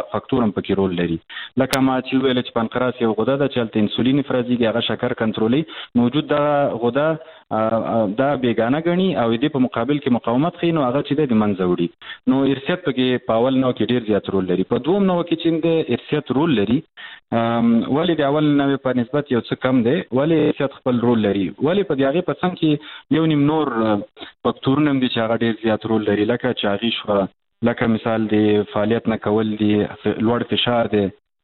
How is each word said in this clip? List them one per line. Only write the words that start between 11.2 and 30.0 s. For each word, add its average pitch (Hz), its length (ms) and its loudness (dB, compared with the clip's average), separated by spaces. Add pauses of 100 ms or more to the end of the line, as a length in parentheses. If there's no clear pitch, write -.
د 123 80 0
منځه 104 280 0
وړي. 90 260 0 (400)
نو - 160 2
ارثیت 151 460 -2
پکې 127 380 0
په 117 60 0
اول 127 240 2
نوع 131 140 0
کې 113 140 -2
ډېر 120 220 -2
زیات 101 220 0
رول 95 160 0
لري. 90 180 0
په 120 140 -2
دوم 175 260 0
نوع 180 200 0
کې 170 120 -2
چې 165 120 -2
د 165 180 0
ارثیت 151 640 -2
رول 143 240 2
لري، 107 280 0 (480)
آم، 117 520 2
ولې 160 340 0
د 151 40 0
اول 143 220 2
نوع 143 320 2
په 127 180 -2
نسبت 127 380 -2
یو 120 80 2
څه 127 220 -4
کم 131 220 2
دی؟ 147 180 2
ولې 143 300 0
ارثیت 139 400 0
خپل 123 280 -2
رول 120 200 2
لري؟ 98 300 0
ولې 180 340 0
په 160 120 -2
دې 135 60 0
هغې 139 200 2
په 147 120 -2
څنګ 180 220 -4
کې 151 220 0 (340)
یو 160 140 2
نیم 147 180 4
نور، 151 240 2
آ، 113 280 0 (480)
فکتورونه 139 480 2
هم 135 80 0
دي 127 80 0
چې 120 100 -2
هغه 113 180 0
ډېر 113 180 0 (100)
زیات 110 220 0
رول 110 200 0
لري، 104 200 2
لکه 120 280 0
چاغي 107 380 -2
شوه، 101 360 -2 (360)
لکه 120 240 2
مثال 113 400 0
د 104 360 4 (100)
فعالیت 110 340 0
نه 110 80 0
کول 107 400 0
دي، 104 300 2
ف-، - 220 -6